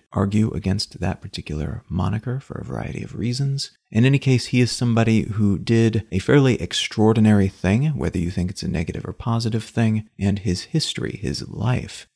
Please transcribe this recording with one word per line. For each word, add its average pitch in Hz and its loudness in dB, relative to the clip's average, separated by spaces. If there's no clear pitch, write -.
argue 104 2
against 98 -4
that 92 -4
particular - -8
moniker 107 -4
for - -14
a - -8
variety - -8
of - -14
reasons. 139 -2
In 110 4
any 139 6
case, 131 2
he 123 2
is 123 4
somebody 113 2
who 101 0
did 113 2
a 92 0
fairly 131 4
extraordinary 107 4
thing, 104 0
whether 85 -2
you 85 -2
think 90 -2
it's - -10
a 85 -4
negative 85 -4
or - -10
positive 113 -4
thing, 110 0
and 98 0
his 92 -2
history, - -4
his - -6
life, - -4